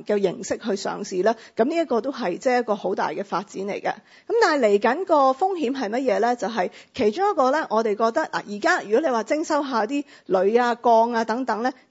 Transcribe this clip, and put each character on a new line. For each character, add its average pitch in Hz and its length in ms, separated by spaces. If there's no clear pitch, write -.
嘅 208 120
形 196 240
式 247 140
去 214 180
上 180 300
市 190 120
呢， 214 180
噉 226 100
呢 330 100
一 330 100
個 233 160
都 269 100
係 233 280
即 262 100
係 247 120
一 - 20
個 220 120
好 190 200
大 220 140
嘅 165 140
發 185 200
展 190 200
嚟 202 160
嘅。 - 40
噉 - 580
但 320 180
係 240 60
嚟 202 140
緊 262 260
個 339 100
風 381 200
險 285 240
係 262 120
乜 240 120
嘢 214 180
呢？ 240 160
就 190 120
係 220 240
其 220 160
中 381 180
一 403 60
個 262 160
呢， 196 180
我 220 140
哋 220 60
覺 226 220
得， 311 120
嗱， 165 180
而 202 40
家 339 220
如 185 80
果 226 120
你 320 60
話 233 160
徵 302 200
收 311 200
下 247 220
啲 277 180
鋁 196 340
啊、 240 120
鋼 233 420
啊 226 100
等 233 200
等 214 160
呢， 254 100